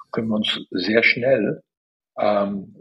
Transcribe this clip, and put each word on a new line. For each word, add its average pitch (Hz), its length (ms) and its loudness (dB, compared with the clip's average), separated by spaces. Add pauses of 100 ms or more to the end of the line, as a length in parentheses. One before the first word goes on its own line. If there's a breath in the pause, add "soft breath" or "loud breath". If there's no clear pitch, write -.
(100)
können 113 180 -4
wir 107 80 -2
uns - 340 -4
sehr 104 320 2
schnell, 123 600 2 (560)
ähm, 101 640 -2